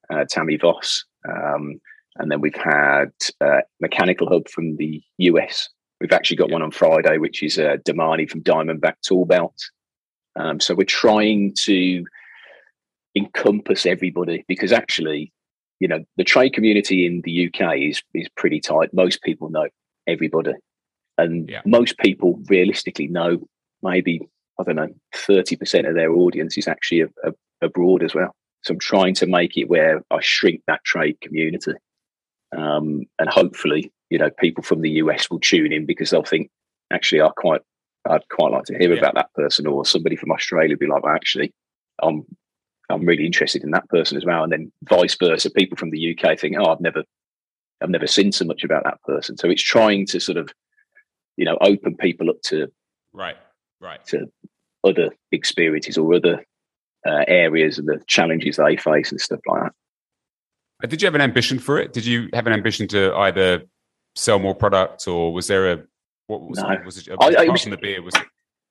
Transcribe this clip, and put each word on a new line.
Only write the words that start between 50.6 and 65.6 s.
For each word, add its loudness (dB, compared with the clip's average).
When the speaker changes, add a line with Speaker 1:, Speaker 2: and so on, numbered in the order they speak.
Speaker 1:
you 0
know, 0
open 2
people -2
up -6
to -4
Speaker 2:
Right, -12
right. -18
Speaker 1:
to -6
other 2
experiences -2
or 4
other, 2
uh, 0
areas 2
and -6
the -2
challenges 0
they 4
face 0
and -8
stuff -8
like -2
that. -8
Speaker 2:
Uh, -6
did -6
you 0
have 0
an 4
ambition 2
for -2
it? -4
Did -6
you -2
have -2
an 2
ambition -2
to 2
either 2
sell 2
more -2
product, 0
or -2
was -6
there 2